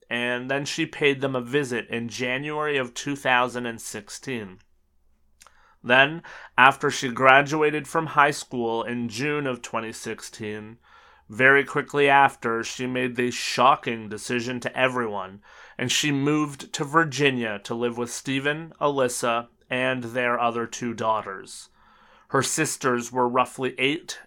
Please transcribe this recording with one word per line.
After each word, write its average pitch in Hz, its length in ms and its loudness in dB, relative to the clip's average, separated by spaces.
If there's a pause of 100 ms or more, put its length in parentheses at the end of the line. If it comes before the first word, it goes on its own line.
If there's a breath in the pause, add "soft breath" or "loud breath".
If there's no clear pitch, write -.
(100)
and 123 400 -2
then 139 140 -2
she 160 220 -4
paid 143 340 2
them 135 160 -2
a 127 40 -2
visit 120 480 -2
in 117 200 -6
January 143 720 -4
of 123 160 -4
two 143 200 -6
thousand 123 520 2
and 113 140 -10
sixteen. 107 800 -12 (1300 soft breath)
Then, 135 380 4 (340 loud breath)
after 147 340 6
she 131 200 -4
graduated 143 760 6
from 165 200 -2
high 147 240 4
school 117 520 -4
in 120 280 -6
June 143 360 -4
of 123 140 -6
twenty 113 320 -8
sixteen, 107 840 -12 (500 soft breath)
very 131 340 6
quickly 143 460 0
after, 131 560 4
she - 220 -8
made 127 300 -4
the 123 140 0
shocking 120 800 2
decision 120 520 -6
to 120 140 -6
everyone, 107 680 -2 (340 loud breath)
and 123 160 -2
she - 180 2
moved 143 640 -2
to 160 120 -4
Virginia 135 800 0
to 123 100 -6
live 117 240 -4
with 120 120 -4
Stephen, 147 680 -4
Alyssa, 123 680 0 (220)
and 127 320 -2
their 120 380 -2
other 117 260 0
two 117 280 -6
daughters. 104 720 -4 (600 soft breath)
Her 135 140 2
sisters 123 680 -2
were 123 160 2
roughly 127 480 -2
eight 135 500 -4